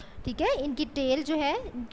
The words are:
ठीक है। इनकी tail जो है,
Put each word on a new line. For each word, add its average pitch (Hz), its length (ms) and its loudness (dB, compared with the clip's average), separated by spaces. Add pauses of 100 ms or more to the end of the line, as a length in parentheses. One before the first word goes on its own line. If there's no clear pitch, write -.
(260)
ठीक 247 160 -2
है। 415 220 2
इनकी 294 220 0
tail 269 380 2
जो 311 120 0
है, 311 360 0 (220)